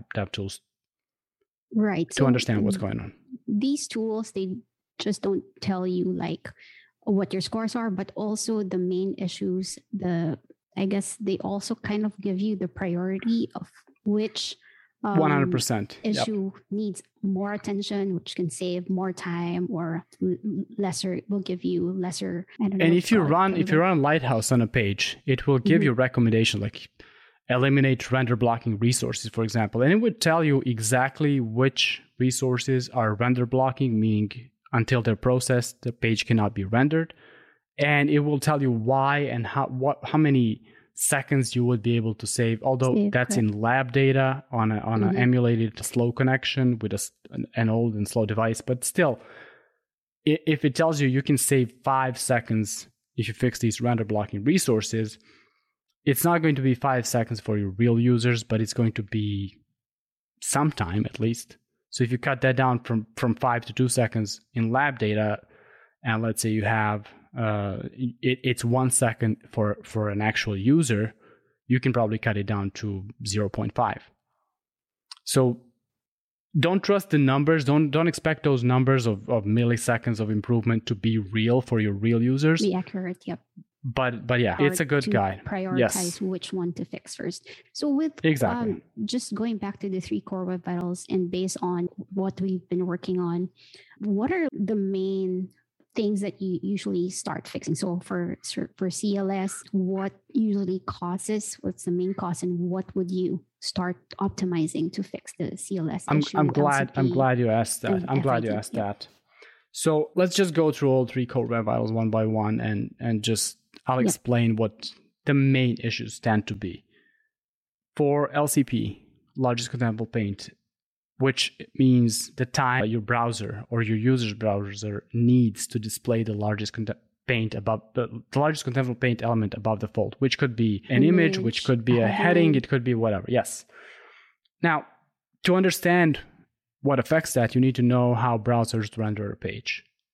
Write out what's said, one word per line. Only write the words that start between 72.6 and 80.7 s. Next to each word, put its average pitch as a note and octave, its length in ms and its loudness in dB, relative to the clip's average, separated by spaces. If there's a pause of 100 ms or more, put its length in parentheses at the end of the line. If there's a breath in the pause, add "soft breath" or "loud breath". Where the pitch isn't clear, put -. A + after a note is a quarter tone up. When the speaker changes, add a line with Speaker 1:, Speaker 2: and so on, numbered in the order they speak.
Speaker 1:
to G2 320 -8 (220)
zero G#2 220 -2
point A2 260 -6
five. A2+ 280 -2 (1200)
So B2 360 2 (1000)
don't F3+ 240 2
trust G3+ 280 0
the D#3 80 4
numbers. C#3+ 460 4
Don't, C#3+ 260 4
don't D#3+ 180 2
expect - 360 -2
those C3+ 200 2
numbers B2+ 420 4
of, G#2 220 -2
of A2+ 160 0
milliseconds A#2 760 2
of G#2+ 100 -2
improvement A2 560 0